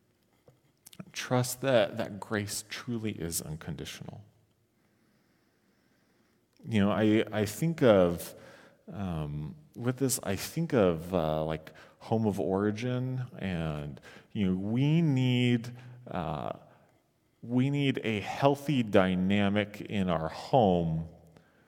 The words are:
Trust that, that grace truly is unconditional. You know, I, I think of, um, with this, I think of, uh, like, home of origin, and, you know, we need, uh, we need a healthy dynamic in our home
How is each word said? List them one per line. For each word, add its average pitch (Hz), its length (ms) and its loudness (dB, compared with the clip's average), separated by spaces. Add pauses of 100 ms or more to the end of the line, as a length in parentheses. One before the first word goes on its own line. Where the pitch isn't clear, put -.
(1120)
Trust - 500 -2
that, 120 360 2
that 104 220 -8
grace 104 500 -4
truly 110 440 -6
is 82 280 -6
unconditional. - 800 -10 (2500)
You 113 140 2
know, 101 100 4
I, 107 400 4
I 107 140 0
think 160 360 -4
of, 92 540 6 (580)
um, 78 640 -8 (220)
with 123 180 -4
this, 131 280 -2
I 98 120 -2
think - 380 -6
of, 90 400 2
uh, 78 320 0
like, 80 260 -6 (280)
home 113 260 -2
of 95 120 0
origin, 120 840 -2 (180)
and, 78 600 -6 (340)
you 104 140 0
know, 92 80 2
we 127 460 2
need, 123 680 2 (420)
uh, 76 400 -4 (920)
we 127 280 0
need 143 340 0
a 107 160 0
healthy 139 640 2
dynamic 101 960 4
in 95 300 -4
our 80 180 0
home 85 800 2 (640)